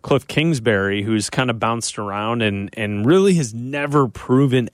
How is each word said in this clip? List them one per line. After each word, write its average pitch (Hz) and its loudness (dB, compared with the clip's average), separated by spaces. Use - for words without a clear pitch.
Cliff 135 0
Kingsbury, 110 0
who's 107 -2
kinda 127 0
bounced 113 -4
around 107 -4
and, 101 -2
and 104 -2
really 190 6
has 120 -2
never 143 0
proven 127 2